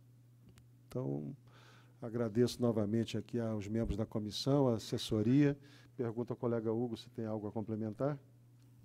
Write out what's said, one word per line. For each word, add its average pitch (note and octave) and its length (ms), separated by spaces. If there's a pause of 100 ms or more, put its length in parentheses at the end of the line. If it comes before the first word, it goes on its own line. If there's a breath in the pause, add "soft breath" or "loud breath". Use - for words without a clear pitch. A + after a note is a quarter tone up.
(880)
Então, C#3 480 (640 soft breath)
agradeço A#2+ 640
novamente A2 560
aqui A#2 200
aos A2 300
membros G#2+ 300
da A2 80
comissão, B2+ 600
à A2+ 80
assessoria. B2 800 (440 soft breath)
Pergunto A#2+ 340
ao A#2+ 60
colega A#2 340
Hugo A#2 240
se - 140
tem A2+ 160
algo G#2+ 200
a G2 60
complementar. A2 640 (680)